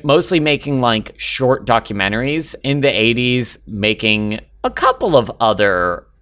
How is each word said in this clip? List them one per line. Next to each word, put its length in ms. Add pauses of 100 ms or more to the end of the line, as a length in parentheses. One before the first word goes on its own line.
mostly 380
making, 400
like, 360
short 480
documentaries. 1000
In 160
the 100
eighties, 760
making 720 (240)
a 60
couple 460
of 220
other 720 (140)